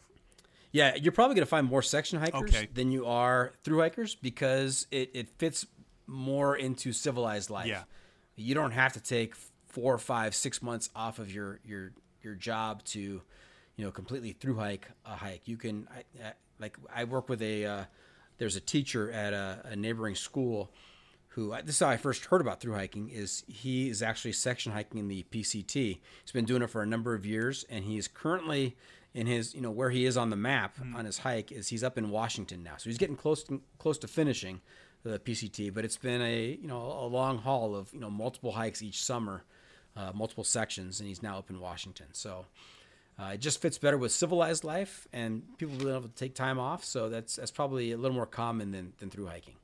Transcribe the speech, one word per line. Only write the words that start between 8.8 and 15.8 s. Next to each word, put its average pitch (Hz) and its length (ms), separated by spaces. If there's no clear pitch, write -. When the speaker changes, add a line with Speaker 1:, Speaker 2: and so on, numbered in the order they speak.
Speaker 1:
to 113 60
take 117 340
four, 123 320
five, 113 360
six - 280
months 117 340
off 113 220
of 104 120
your, 101 320
your, 95 300
your 107 140
job 110 480
to, 98 360
you 107 80
know, 95 60
completely 113 420
through 135 240
hike 104 320
a 107 120
hike. 98 300
You 113 120
can, 107 360